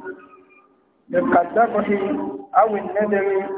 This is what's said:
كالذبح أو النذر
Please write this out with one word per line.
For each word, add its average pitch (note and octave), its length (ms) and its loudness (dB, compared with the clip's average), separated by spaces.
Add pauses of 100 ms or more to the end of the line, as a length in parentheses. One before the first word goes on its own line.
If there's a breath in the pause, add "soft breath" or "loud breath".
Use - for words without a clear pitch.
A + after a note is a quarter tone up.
(1120)
كالذبح G#3 760 2 (720)
أو G#3+ 180 4
النذر G3 680 0 (120)